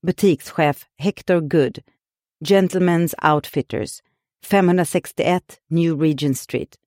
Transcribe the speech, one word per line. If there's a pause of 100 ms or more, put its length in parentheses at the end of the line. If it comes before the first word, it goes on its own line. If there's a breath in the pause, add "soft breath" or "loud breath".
butikschef (120)
Hector
Good, (680)
Gentlemen's
Outfitters, (460)
femhundrasextioett
New
Regent
Street (120)